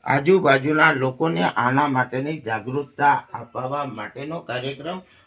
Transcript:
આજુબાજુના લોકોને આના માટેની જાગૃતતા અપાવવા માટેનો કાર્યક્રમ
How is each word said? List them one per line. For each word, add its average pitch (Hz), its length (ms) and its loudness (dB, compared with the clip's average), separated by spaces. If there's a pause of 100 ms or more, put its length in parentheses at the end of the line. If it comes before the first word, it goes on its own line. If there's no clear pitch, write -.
આજુબાજુના 151 840 4
લોકોને 151 520 0
આના 135 440 2
માટેની 135 540 -2
જાગૃતતા 131 920 -2
અપાવવા 131 540 -8
માટેનો 131 560 -10
કાર્યક્રમ 139 600 -8 (260)